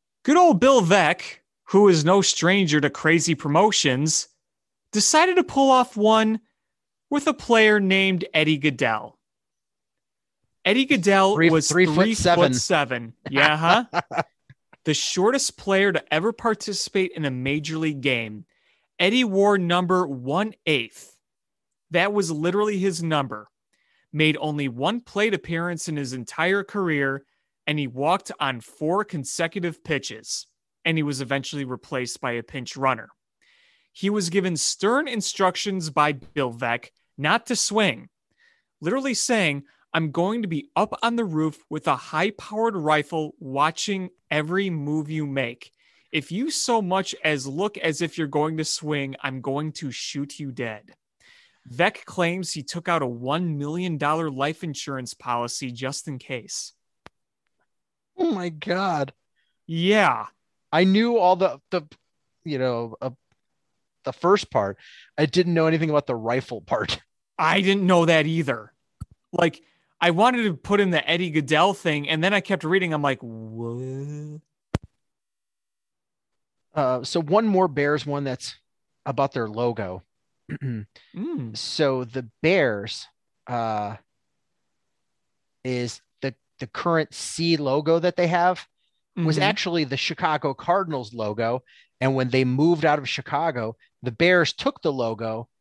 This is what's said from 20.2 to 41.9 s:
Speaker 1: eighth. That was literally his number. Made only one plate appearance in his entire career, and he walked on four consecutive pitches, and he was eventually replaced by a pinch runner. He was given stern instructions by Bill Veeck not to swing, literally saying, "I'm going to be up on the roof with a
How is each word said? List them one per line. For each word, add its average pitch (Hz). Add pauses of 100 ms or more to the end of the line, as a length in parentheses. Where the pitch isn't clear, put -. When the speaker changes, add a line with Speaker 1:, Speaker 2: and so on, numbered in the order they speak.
Speaker 1:
eighth. 127 (760)
That 180
was 185
literally 185
his 180
number. 135 (680)
Made 156
only 147
one 156
plate 208
appearance 170
in 156
his 135
entire 175
career, 143 (400)
and 151
he 143
walked 147
on 131
four 180
consecutive 170
pitches, 131 (400)
and 165
he 156
was 143
eventually 139
replaced 123
by 127
a 117
pinch 123
runner. 131 (840)
He -
was 202
given 180
stern 233
instructions 190
by 151
Bill 131
Veeck 120 (300)
not 165
to 240
swing, 175 (720)
literally 262
saying, 175 (280)
"I'm 160
going 196
to 208
be 147
up 202
on 233
the 233
roof 156
with 156
a 143